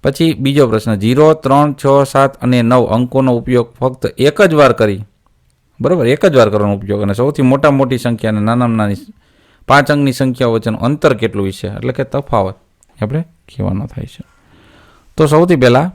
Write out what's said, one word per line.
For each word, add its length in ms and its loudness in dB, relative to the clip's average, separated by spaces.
પછી 320 -2
બીજો 340 2
પ્રશ્ન, 260 -2
ઝીરો, 400 2
ત્રણ, 400 0
છ, 120 -8
સાત 340 0
અને 200 0
નવ 240 2
અંકોનો 500 0
ઉપયોગ 440 -2
ફક્ત 260 -4
એક 360 0
જ 120 4
વાર 180 6
કરી, 320 -2
બરોબર? 260 0
એક 200 2
જ 100 4
વાર 140 6
કરવાનો 240 0
ઉપયોગ 280 -6
અને 120 -4
સૌથી 280 -2
મોટા 280 2
મોટી 280 -2
સંખ્યા 320 -4
અને 100 -2
નાનામાં 360 -2
નાની 200 -2
પાંચ 240 2
અંકની 220 0
સંખ્યા 360 -2
વચ્ચેનું 320 -2
અંતર 340 0
કેટલું 380 -4
છે, 160 -10
એટલે 240 -8
કે 120 -6
તફાવત 520 -4
આપણે 180 -4
કહેવાનો 680 -8
થાય 200 -12
છે. 180 -20
તો 100 2
સૌથી 300 4
પહેલા 380 4